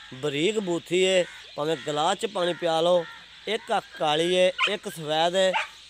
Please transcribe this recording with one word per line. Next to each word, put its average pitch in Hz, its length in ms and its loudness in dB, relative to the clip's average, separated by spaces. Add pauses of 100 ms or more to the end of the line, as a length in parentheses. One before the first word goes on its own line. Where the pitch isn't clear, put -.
(200)
बरीक 151 400 -2
बूथी 175 420 -2
है, 185 160 4 (380)
भावें 151 220 -2
गलास 156 380 0
च 208 160 -6
पानी 175 240 0
पिया 160 240 0
लो। 175 140 4 (540)
एक 220 240 -6
अक्क 190 260 -2
काली 165 360 2
है, 185 140 6 (220)
एक 208 200 -6
सफेद 160 460 0
है, 190 160 4 (380)